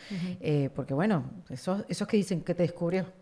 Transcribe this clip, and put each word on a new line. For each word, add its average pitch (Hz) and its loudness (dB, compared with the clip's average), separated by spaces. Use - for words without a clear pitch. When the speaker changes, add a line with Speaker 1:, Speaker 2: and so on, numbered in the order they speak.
Speaker 1:
Ujú. 180 -4
Speaker 2:
eh, 143 2
porque 139 -4
bueno, 170 4
esos, 185 -2
esos 202 -2
que 220 4
dicen 185 2
que - -4
te 175 4
descubrió. 170 0